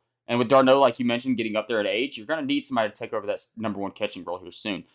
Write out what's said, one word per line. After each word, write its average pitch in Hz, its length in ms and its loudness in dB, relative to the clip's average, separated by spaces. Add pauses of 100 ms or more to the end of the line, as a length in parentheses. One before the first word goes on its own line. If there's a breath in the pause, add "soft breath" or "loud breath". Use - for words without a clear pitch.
(300)
And 117 100 0
with 120 80 0
d'Arnaud, 135 320 8
like 127 200 4
you 127 60 0
mentioned, 120 300 0
getting 110 220 -2
up 107 100 -2
there 113 140 0
at 101 40 0
age, 113 300 -2
you're 110 120 -14
gonna 156 160 -2
need 143 220 -2
somebody 113 240 0
to 104 60 -18
take 117 160 -12
over 104 160 -4
that 101 60 0
s-, - 240 -12
number 107 220 -6
one 98 120 -6
catching 98 320 -8
role 87 160 -8
here 87 120 -18
soon. 92 440 -8